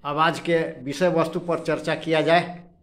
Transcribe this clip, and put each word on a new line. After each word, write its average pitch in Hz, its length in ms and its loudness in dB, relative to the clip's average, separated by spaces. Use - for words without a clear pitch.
अब 147 140 -4
आज 160 220 2
के 165 400 0
विषय 139 280 0
वस्तु 165 320 0
पर 165 180 -2
चर्चा 156 360 -2
किया 160 260 0
जाए। 165 440 2